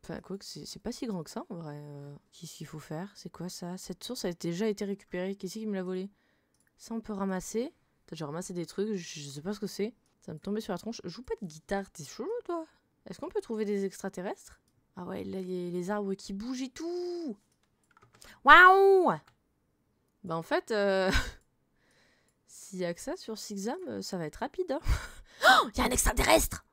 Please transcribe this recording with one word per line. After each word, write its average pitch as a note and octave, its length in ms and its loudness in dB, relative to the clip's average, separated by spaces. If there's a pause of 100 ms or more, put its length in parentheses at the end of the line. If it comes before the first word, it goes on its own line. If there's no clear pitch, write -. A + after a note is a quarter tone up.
Enfin, D#3+ 200 -10
quoi F#3+ 160 -10
que G3 80 -16
c'est, - 200 -14
c'est - 160 -14
pas A#3+ 120 -8
si - 120 -8
grand F#3+ 180 -6
que D3 60 -14
ça, C#4+ 200 -10
en G#3 60 -10
vrai. D#3 200 -10
Euh... C#3+ 400 -14 (160)
Qu'est-ce - 220 -16
qu'il D#3 140 -14
faut D#3 120 -14
faire ? D#3+ 360 -10
C'est - 140 -16
quoi, E3+ 200 -12
ça ? F3+ 280 -10
Cette - 260 -12
source - 200 -10
a F3+ 80 -2
déjà F3 360 -4
été G#3 180 -2
récupérée. F#3+ 500 -6
Qui F#3+ 140 -8
c'est A3 100 -10
qui A3 80 -6
me G3+ 80 -2
l'a F#3+ 80 -4
volée ? F#3 260 -6 (680)
Ça, - 180 -12
on A3+ 60 -6
peut G#3+ 120 -8
ramasser. G3 600 -4 (320)
Attends, - 100 -14
j'ai D#3 100 -8
ramassé E3+ 280 -8
des F3 120 -4
trucs, G#3 280 -4
je, - 20 -2
je D#3 340 -8
sais C#3 120 -12
pas F#3+ 120 -6
ce G#3 60 -8
que G3+ 80 -6
c'est. G#3 260 -6 (280)
Ça - 120 -14
me D#3 60 -12
tombait G#3 220 -4
sur - 100 -8
la F3 80 -2
tronche. - 240 -10
Joue F#3+ 200 -10
pas - 180 -6
de G3+ 40 -10
guitare, F#3 460 -6
t'es D3 140 -14
chelou, C#4+ 240 -10 (160)
toi. E4+ 200 -6 (400)
Est-ce - 140 -12
qu'on D#4+ 100 -8
peut - 120 -4
trouver A3 240 -4
des G3+ 200 0
extraterrestres ? G3 760 -8 (360)
Ah F3+ 80 -12
ouais, F#3+ 220 -8
là, F#3+ 160 -6
il F3+ 100 -8
y F3+ 160 -4
a F3 40 -6
les F3+ 200 -4
arbres G3+ 220 -2
qui G3 200 -8
bougent B3 300 -6
et C4 60 -8
tout. F4 680 -6 (1040)
Waouh ! F#4 680 12 (1120)
Bah, E3+ 120 -4
en E3 60 -2
fait, D4+ 300 -2
euh, G3 400 4
<laughs> - 1400 -6
s'il - 320 -14
y F3+ 60 0
a E3+ 80 -2
que E3+ 60 -10
ça D4+ 160 -6
sur A3 220 -10
Sixam, G#3+ 500 -6
euh, G3+ 140 -6
ça F#3+ 160 -6
va E3 80 -4
être D3+ 120 -10
rapide, E4+ 340 -4
hein. C#4 120 -2
<laughs> - 60 0 (580)
Oh, E5 260 8
il - 40 -4
y B3 40 0
a - 40 2
un - 40 2
extraterrestre ! - 840 2